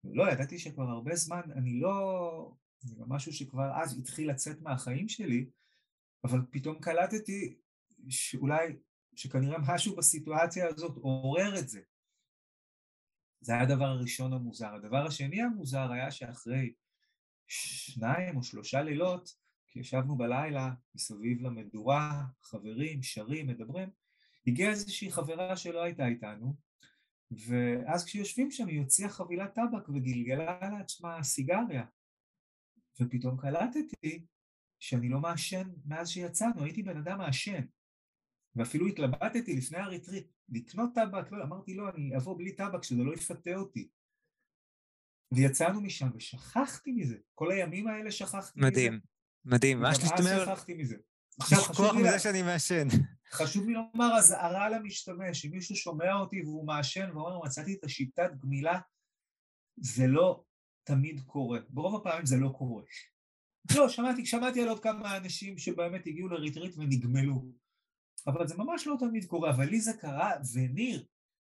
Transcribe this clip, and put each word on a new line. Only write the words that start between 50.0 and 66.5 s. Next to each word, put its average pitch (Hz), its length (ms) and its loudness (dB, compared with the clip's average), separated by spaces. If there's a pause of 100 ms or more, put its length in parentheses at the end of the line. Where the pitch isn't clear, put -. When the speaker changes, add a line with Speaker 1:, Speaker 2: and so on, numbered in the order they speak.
Speaker 1:
אז 175 120 6
Speaker 2:
אומר, 190 180 4
Speaker 1:
שכחתי 180 300 -4
מזה. 131 220 -4 (440)
עכשיו, 196 180 8
Speaker 2:
לשכוח - 180 4
Speaker 1:
חשוב 208 200 8
לי - 60 8
Speaker 2:
מזה - 80 10
Speaker 1:
לה-, 196 80 6
Speaker 2:
שאני 190 240 2
מעשן. 175 440 2 (440)
Speaker 1:
חשוב 190 360 0
לי 233 80 2
לומר, 226 440 4
אזהרה 190 500 6
למשתמש, 190 760 -4
אם 147 60 -6
מישהו 185 260 -6
שומע 170 380 0
אותי 190 280 -2
והוא 151 240 -6
מעשן 151 440 -2
ואומר, 165 340 -6
"מצאתי 151 300 -4
את 190 100 -10
השיטת 143 460 0 (120)
גמילה", 143 380 0 (960)
זה 127 300 2
לא 151 380 6 (400)
תמיד 143 420 2
קורה. 120 320 -2 (100)
ברוב 175 320 -2
הפעמים 170 260 -2
זה 127 100 4
לא 135 120 4
קורה. 120 340 -4 (920)
לא, 277 120 10
שמעתי, 247 380 0
שמעתי 247 360 2
על 233 60 2
עוד 220 140 -2
כמה 214 340 -2
אנשים 190 420 -8
שבאמת 175 480 -2
הגיעו 175 220 -6
לריטריט 156 500 -4